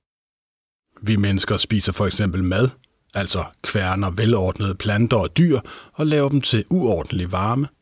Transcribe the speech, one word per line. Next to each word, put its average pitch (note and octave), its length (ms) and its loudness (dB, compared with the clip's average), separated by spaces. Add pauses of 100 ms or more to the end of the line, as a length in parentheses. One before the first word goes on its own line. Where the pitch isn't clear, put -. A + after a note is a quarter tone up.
(1000)
Vi G#2+ 140 0
mennesker G2+ 420 0
spiser G2+ 340 -2
for G#2 140 -2
eksempel F#2 380 0
mad, F#2 260 2 (440)
altså F2+ 320 -4 (160)
kværner F#2+ 480 -2
velordnede G2+ 680 0
planter A2 420 0
og F#2 200 -2
dyr D#3 220 4 (340)
og D#3 140 -2
laver D3 220 2
dem C#3 120 2
til A2 280 0
uordentlig G2 640 0
varme A2 360 -2 (140)